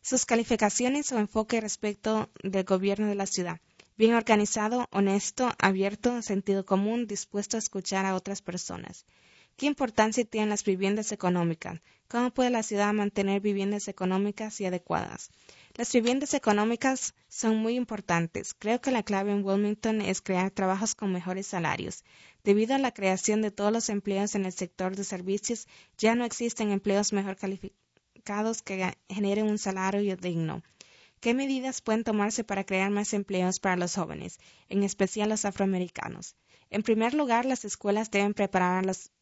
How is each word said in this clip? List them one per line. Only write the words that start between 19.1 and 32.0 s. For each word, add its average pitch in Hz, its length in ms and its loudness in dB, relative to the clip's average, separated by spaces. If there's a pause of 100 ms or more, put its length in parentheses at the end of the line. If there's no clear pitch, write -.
en 202 100 0
Wilmington 208 600 0
es 190 180 -2
crear 190 300 0
trabajos 190 440 0
con 202 160 -2
mejores 185 360 -4
salarios. - 580 -4 (400)
Debido 214 300 4
a 269 40 2
la 262 140 2
creación 196 480 2
de 214 100 0
todos 208 220 0
los 226 160 -2
empleos 202 460 -2
en 202 100 0
el 185 80 -4
sector 185 420 -6
de 196 100 -6
servicios, 196 600 -4 (300)
ya 226 180 4
no 240 120 0
existen 226 440 -2
empleos 202 440 2
mejor 196 220 -2
calificados - 1200 -6
que 190 160 -8
ga-, 185 220 -2 (100)
generen 202 380 0
un 214 100 2
salario 190 600 -2
digno. 165 440 -2 (560)
¿Qué 233 140 0
medidas 262 480 -2
pueden 220 240 0